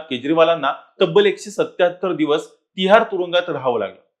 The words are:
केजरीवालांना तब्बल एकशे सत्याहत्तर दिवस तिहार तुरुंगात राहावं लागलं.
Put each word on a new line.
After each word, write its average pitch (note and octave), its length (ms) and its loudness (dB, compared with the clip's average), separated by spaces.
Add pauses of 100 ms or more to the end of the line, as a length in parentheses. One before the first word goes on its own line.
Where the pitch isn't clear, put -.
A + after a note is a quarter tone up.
(100)
केजरीवालांना D3+ 640 0 (280)
तब्बल G3 260 4
एकशे - 240 -4
सत्याहत्तर F3+ 640 -2
दिवस D3+ 360 -2
तिहार F#3+ 540 0
तुरुंगात F3+ 480 -4
राहावं C3 280 -2
लागलं. G2 220 -6 (200)